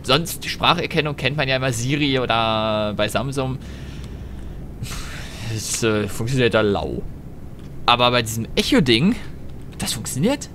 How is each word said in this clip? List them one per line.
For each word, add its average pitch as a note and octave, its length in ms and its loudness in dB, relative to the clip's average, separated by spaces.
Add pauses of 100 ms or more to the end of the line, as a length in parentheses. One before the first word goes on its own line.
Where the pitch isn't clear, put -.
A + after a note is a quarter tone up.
Sonst, D3+ 400 0
die - 60 -6
Spracherkennung D3+ 640 0
kennt - 200 -2
man D3 140 0
ja E3+ 80 2
immer, C3 160 0
Siri C3 460 2
oder A2 760 2
bei B2 120 2
Samsung. C3 500 -2 (2000)
Es, - 300 -4
äh, G#2+ 240 2
funktioniert B2 460 2
da A2 80 6
lau. E2 400 2 (840)
Aber A#2+ 260 6
bei B2 100 4
diesem A2 340 -2
Echo-Ding, F3+ 600 6 (640)
das - 160 -2
funktioniert. F3 600 -2